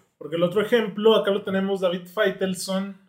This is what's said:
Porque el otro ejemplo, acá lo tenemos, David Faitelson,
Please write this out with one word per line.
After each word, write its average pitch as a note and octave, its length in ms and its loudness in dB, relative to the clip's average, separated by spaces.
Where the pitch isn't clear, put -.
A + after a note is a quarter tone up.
Porque D3+ 200 -8
el E3+ 60 0
otro F3 200 0
ejemplo, G#3+ 540 2
acá G3 140 2
lo G3+ 140 0
tenemos, F#3+ 360 -2
David F3+ 260 -2
Faitelson, F#3+ 920 -2